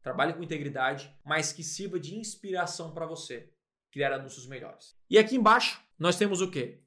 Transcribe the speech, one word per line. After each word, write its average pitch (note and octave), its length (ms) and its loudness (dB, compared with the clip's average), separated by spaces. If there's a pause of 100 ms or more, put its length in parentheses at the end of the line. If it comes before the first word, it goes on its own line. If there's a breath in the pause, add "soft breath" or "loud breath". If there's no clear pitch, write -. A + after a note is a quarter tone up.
Trabalhe C#3 320 0
com E3+ 100 -8
integridade, C#3 680 -4 (140)
mas D#3 260 0
que D#3+ 120 -12
sirva F#3 360 -6
de D#3 160 -10
inspiração F3+ 800 -6
pra D#3+ 140 -6
você D3 440 -12 (400)
criar C#3 220 0
anúncios C3 340 -10
melhores. - 480 -16 (140)
E G3+ 80 8
aqui A3 180 6
embaixo, A3+ 460 4 (160)
nós F3 180 2
temos G3 260 2
o F#3 100 0
quê? B2 360 -6